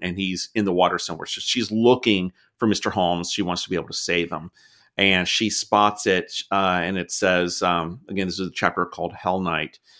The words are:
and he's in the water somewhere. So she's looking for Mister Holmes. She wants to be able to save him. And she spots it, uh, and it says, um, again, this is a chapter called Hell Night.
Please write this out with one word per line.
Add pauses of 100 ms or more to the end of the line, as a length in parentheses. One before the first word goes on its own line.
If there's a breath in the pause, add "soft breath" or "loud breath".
and
he's
in
the
water
somewhere.
So
she's
looking (240)
for
Mister
Holmes.
She
wants
to
be
able
to
save
him. (460 soft breath)
And
she
spots
it,
uh,
and
it
says,
um,
again,
this
is
a
chapter
called
Hell
Night. (200 soft breath)